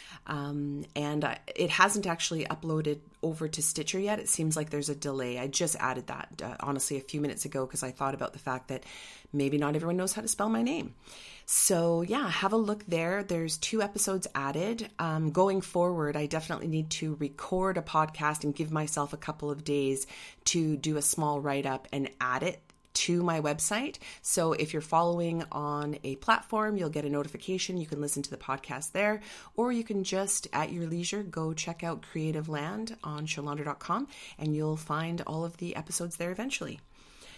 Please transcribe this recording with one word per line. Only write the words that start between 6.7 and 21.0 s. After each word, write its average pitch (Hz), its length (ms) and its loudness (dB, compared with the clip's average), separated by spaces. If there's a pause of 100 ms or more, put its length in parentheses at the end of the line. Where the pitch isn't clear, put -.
a - 20 -6
few 147 220 -4
minutes 143 240 -2
ago 135 200 -2
'cause - 160 -4
I 127 100 -4
thought 135 200 -2
about 135 220 -4
the 147 40 -14
fact 127 300 -6
that 135 160 -6 (480)
maybe 143 240 2
not 147 180 4
everyone 165 220 2
knows 185 160 2
how 214 80 -6
to 226 80 -2
spell 214 220 2
my 226 100 2
name. 262 340 0 (520)
So 170 560 6
yeah, 220 260 0
have 190 240 2
a 226 60 6
look 208 280 0
there. 170 360 0
There's 165 340 0
two - 240 0
episodes 202 540 0
added. 170 640 -2
Um, 160 320 2
going 185 320 6
forward, 175 520 2
I 147 120 0
definitely 156 420 -2
need 156 220 2
to 156 240 -2
record 180 640 0
a 160 40 0
podcast 156 640 2
and 147 100 2
give 156 160 -2
myself 151 440 0
a - 20 -6
couple 151 340 -4
of 151 140 -6
days 139 420 2 (380)
to 156 320 4
do 151 220 0
a 143 40 0